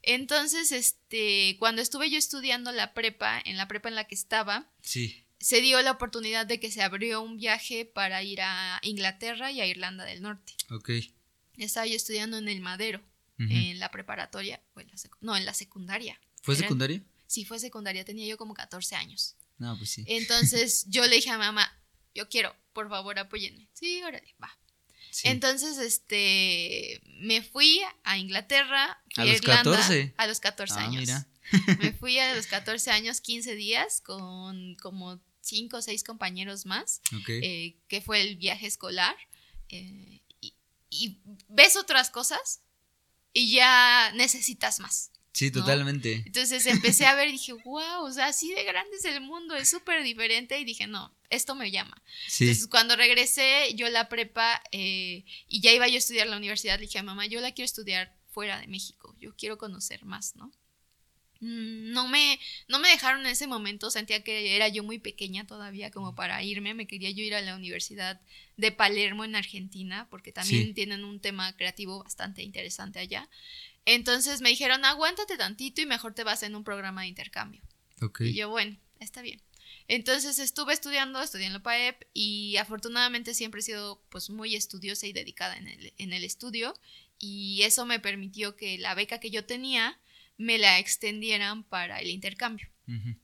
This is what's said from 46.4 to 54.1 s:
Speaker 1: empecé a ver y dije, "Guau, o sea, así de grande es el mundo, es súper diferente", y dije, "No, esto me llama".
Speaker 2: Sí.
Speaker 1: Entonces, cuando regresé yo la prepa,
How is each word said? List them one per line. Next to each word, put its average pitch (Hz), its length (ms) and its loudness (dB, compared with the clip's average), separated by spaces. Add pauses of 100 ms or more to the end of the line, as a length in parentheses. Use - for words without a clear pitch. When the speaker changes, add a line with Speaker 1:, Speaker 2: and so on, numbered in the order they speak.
Speaker 1:
empecé 233 400 6
a 269 80 12
ver 277 140 4
y 294 40 0
dije, 262 200 -6
"Guau, 311 540 -8
o 269 60 -6
sea, 262 140 2
así 302 260 -2
de 381 120 -2
grande 392 320 -4
es 381 80 -8
el 294 160 -2
mundo, 320 340 -10
es 269 160 2
súper 339 320 0
diferente", 233 560 0
y 285 60 -4
dije, 226 240 -6
"No, 202 260 -10 (160)
esto 262 240 -2
me 247 160 -6
llama". 190 320 -6 (240)
Speaker 2:
Sí. - 200 2
Speaker 1:
Entonces, 113 220 4
cuando 233 280 6
regresé 254 800 6
yo 233 140 -2
la 233 180 2
prepa, 226 520 0 (120)